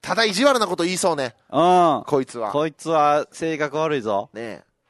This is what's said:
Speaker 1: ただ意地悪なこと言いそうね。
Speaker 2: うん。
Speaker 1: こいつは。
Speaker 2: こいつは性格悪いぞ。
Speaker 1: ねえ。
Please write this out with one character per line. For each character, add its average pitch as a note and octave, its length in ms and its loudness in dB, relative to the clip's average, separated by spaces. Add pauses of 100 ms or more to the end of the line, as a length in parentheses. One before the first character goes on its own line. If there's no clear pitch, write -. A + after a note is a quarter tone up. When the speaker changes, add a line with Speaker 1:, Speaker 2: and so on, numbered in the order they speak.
Speaker 1:
た - 140 -4
だ A3+ 100 2
意 A3 80 0
地 G3 120 0
悪 C#4 140 4
な G#3+ 80 0
こ F3+ 100 -4
と E3+ 80 -2
言 F3+ 100 -2
い - 20 -4
そ F3 180 0
う - 20 -6
ね。 C3 180 -6 (160)
Speaker 2:
う - 60 -2
ん。 E3+ 500 4
Speaker 1:
こ C#3+ 140 2
い C3 60 -4
つ - 120 -14
は。 A2 140 -4
Speaker 2:
こ D3+ 140 0
い D#3 60 -6
つ - 160 -12
は D3 440 2
性 D#3+ 260 -6
格 D3 200 -4
悪 D#3 180 -2
い B2 60 -4
ぞ。 G#2 300 -2
Speaker 1:
ね G#2 100 -12
え。 G#2+ 220 -14 (260)